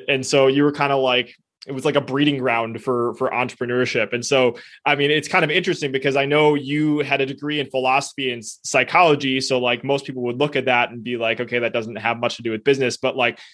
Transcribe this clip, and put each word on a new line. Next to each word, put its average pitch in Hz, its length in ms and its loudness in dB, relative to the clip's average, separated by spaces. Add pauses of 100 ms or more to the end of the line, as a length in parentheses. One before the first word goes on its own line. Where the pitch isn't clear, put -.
and 131 180 0
so 135 220 4
you 139 160 4
were 147 80 4
kinda 143 260 0
like, 127 360 0 (340)
it 143 60 -10
was 131 120 -6
like 147 100 2
a 139 60 4
breeding 139 380 0
ground 117 420 -2
for, 120 380 0
for 131 100 0
entrepreneurship. 123 840 -2
And 120 120 -4
so, 127 300 4 (280)
I 147 120 2
mean, 143 160 2
it's 151 160 0
kind 175 180 2
of 151 60 -2
interesting 170 400 -2
because 135 240 -2
I 139 100 2
know 151 300 4
you 147 460 0
had 135 200 -2
a 135 60 0
degree 147 320 -6
in 135 100 -6
philosophy 131 600 -2
and 120 80 -8
s-, - 240 -16
psychology. 135 760 2
So, 131 200 0
like, 123 240 -2
most 135 220 -2
people 127 180 -8
would 120 160 -4
look 147 160 0
at 131 100 0
that 123 240 2
and 120 140 -14
be 120 140 -6
like, 113 220 -2
"Okay, 120 200 -4
that 117 120 -2
doesn't 113 260 -6
have 117 220 -2
much 120 180 -4
to - 40 -16
do 117 80 -6
with 110 140 -6
business," 131 340 0
but, - 180 -4
like, 120 220 0 (160)